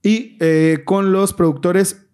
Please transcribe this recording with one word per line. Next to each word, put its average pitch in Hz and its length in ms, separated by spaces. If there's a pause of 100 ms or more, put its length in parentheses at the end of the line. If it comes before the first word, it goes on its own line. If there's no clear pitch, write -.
Y, 220 360
eh, 160 460
con 196 260
los 190 220
productores 175 800